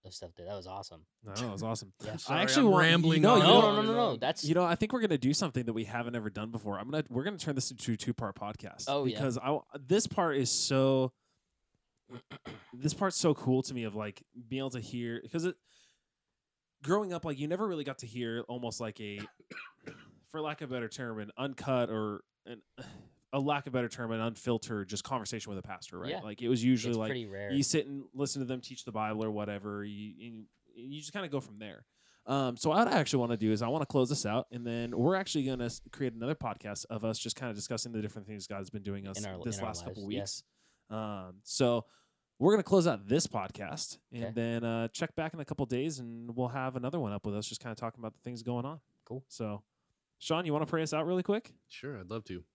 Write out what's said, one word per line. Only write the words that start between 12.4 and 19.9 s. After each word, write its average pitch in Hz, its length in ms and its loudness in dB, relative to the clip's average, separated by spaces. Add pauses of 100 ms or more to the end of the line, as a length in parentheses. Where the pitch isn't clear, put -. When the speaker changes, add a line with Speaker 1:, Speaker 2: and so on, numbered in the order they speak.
Speaker 2:
this 139 200 0
part's 190 220 2
so 156 180 6
cool 131 280 4
to 131 120 -4
me 117 100 -4
of, 104 100 -4
like, 104 280 -6 (260)
being 131 120 -4
able 135 100 -2
to 123 100 -6
hear, 117 420 -4 (100)
'cause 165 120 -2
it, 180 120 -2 (1300)
growing 185 300 2
up, 170 120 -6
like, 147 140 -4
you 147 100 -4
never 185 180 -2
really 160 180 -4
got 139 140 -6
to 123 80 -12
hear 117 420 -6
almost 120 320 -6
like 110 200 -6
a, 104 200 -8 (540)
<coughs> - 540 -20